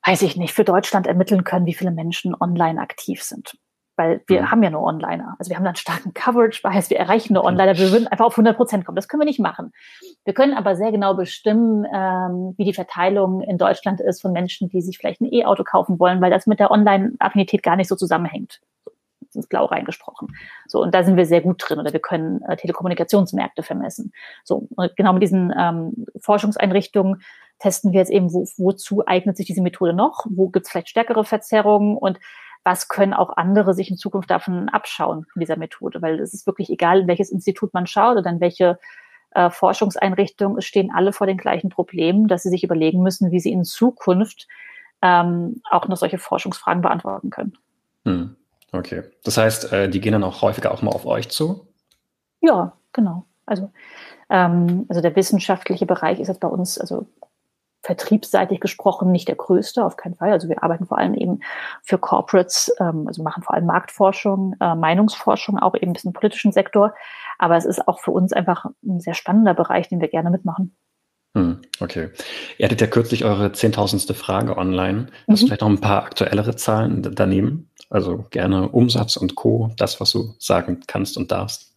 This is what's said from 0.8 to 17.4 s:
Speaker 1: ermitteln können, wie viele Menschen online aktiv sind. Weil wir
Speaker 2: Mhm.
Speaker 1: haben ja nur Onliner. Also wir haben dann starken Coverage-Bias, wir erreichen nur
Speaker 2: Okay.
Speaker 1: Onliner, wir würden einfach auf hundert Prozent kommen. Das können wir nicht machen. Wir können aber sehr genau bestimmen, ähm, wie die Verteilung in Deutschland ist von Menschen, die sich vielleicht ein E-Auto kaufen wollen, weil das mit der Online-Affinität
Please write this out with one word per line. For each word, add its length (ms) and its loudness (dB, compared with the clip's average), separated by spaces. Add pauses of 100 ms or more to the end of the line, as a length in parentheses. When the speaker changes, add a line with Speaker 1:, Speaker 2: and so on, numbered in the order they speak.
Speaker 1:
ermitteln 380 2
können, 220 0
wie 80 -2
viele 160 -4
Menschen 480 -6
online 420 0
aktiv 420 -8
sind. 340 -14 (400)
Weil 320 0
wir 140 4
Speaker 2:
Mhm. 80 -2
Speaker 1:
haben 120 4
ja 80 4
nur 120 -4
Onliner. 560 -4
Also 100 -12
wir 80 -4
haben 80 -2
dann 100 -2
starken 400 -8
Coverage-Bias, 760 0
wir 80 2
erreichen 340 2
nur 100 4
Speaker 2:
Okay. 100 2
Speaker 1:
Onliner, 260 4
wir 120 4
würden 160 4
einfach 200 2
auf 100 0
hundert 200 6
Prozent 280 0
kommen. 100 -12
Das 140 -6
können 140 -2
wir 40 2
nicht 140 -2
machen. 320 -4 (520)
Wir 100 -4
können 200 4
aber 220 0
sehr 160 -2
genau 220 0
bestimmen, 760 0
ähm, 680 -4
wie 60 -2
die 100 0
Verteilung 680 0
in 180 -4
Deutschland 420 0
ist 220 -2
von 100 -2
Menschen, 360 -4
die 140 -2
sich 160 -8
vielleicht 220 -6
ein 120 -2
E-Auto 320 2
kaufen 340 0
wollen, 220 4
weil 100 6
das 160 2
mit 140 2
der 100 6
Online-Affinität 920 2